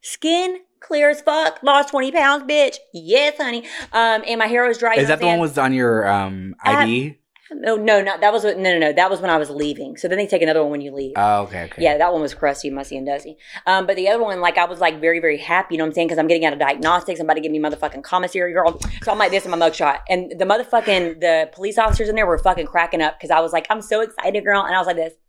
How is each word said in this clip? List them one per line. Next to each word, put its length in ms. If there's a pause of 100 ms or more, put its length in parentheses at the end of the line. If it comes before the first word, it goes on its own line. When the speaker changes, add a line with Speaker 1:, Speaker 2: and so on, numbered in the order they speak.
Speaker 1:
skin 580 (200)
clear 300
as 120
fuck. 420
Lost 260
twenty 240
pounds, 360
bitch. 280 (160)
Yes, 440
honey. 280 (260)
Um, 340
and 140
my 80
hair 180
was 120
dry. 180
You 60
Speaker 2:
Is 80
Speaker 1:
know 80
Speaker 2:
that 40
Speaker 1:
what 60
Speaker 2:
the 60
Speaker 1:
I'm 60
Speaker 2:
one 100
Speaker 1:
saying? 20
Speaker 2:
was 60
on 160
your, 340
um, 560
Speaker 1:
I 140
Speaker 2:
I 80
D? 320 (360)
Speaker 1:
No, 220
no, 260
not, 200
that 100
was, 140
no, 80
no, 260
no. 140
That 160
was 100
when 100
I 80
was 120
leaving. 480
So 100
then 100
they 80
take 160
another 220
one 80
when 80
you 140
leave. 240
Speaker 2:
Oh, 240
okay, 240
okay. 180
Speaker 1:
Yeah, 140
that 160
one 80
was 120
crusty, 360
musty, 260
and 100
dusty. 300 (320)
Um, 180
but 120
the 100
other 160
one, 160
like, 180
I 60
was, 160
like, 220
very, 180
very 180
happy, 380
you 20
know 60
what 60
I'm 40
saying? 140
'Cause 100
I'm 120
getting 160
out 80
of 60
diagnostics. 600
I'm 60
about 80
to 80
give 100
me 80
motherfucking 440
commissary, 500
girl. 260 (240)
So 80
I'm 60
like 140
this 120
in 80
my 60
mugshot. 500
And 320
the 60
motherfucking, 760
the 320
police 260
officers 300
in 80
there 100
were 120
fucking 300
cracking 340
up 180
'cause 120
I 100
was 100
like, 180
"I'm 120
so 180
excited, 460
girl." 180
And 100
I 40
was 100
like 80
this. 180 (160)